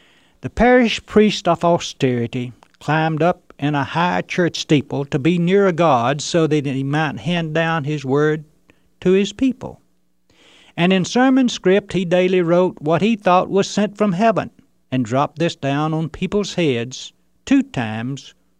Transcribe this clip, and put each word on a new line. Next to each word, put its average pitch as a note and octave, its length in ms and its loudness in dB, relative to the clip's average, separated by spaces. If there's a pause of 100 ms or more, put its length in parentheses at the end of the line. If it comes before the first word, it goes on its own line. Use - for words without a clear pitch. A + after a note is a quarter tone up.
(400)
"The C#3 100 -10
parish B3 540 2
priest G#3+ 440 2
of E3+ 160 0
austerity B2 880 -2 (260)
climbed D#3 440 -2
up F3 200 0 (160)
in D3 160 -2
a C#3 100 -2
high F3+ 360 0
church E3+ 400 -2
steeple C#3 460 0
to D3+ 120 -4
be E3 200 2
near F#3+ 340 2
God D3 480 2
so D#3+ 260 0
that D3 200 0
he C3+ 180 -4
might D3 360 -4
hand E3 340 -4
down E3 300 0
his D3 200 -6
word D3+ 400 0 (560)
to F#3 120 2
his G3 200 2
people. - 480 -4 (960)
And F3 160 2
in F3+ 140 2
sermon C4 420 2
script G3+ 460 0
he F#3+ 100 0
daily F3+ 380 2
wrote F3 400 2
what D#3 180 0
he A3 160 2
thought F3+ 320 2
was F#3+ 180 0
sent G#3 300 -4
from G#3 160 0
heaven F#3 380 0 (420)
and B2+ 140 -2
dropped C3 320 -2
this E3 180 -2
down D3 380 -2
on D#3+ 160 -4
people's G3+ 460 -4
heads B2+ 580 -4 (320)
two C4+ 160 4
times, B2 720 -8 (260)